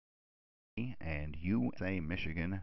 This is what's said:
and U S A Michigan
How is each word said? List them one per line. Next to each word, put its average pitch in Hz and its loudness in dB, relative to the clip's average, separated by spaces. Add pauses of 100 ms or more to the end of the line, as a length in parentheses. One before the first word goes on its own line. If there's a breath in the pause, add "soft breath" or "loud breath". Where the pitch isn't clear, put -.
(1000)
and 76 -2
U 117 4
S - -4
A 92 2
Michigan 82 0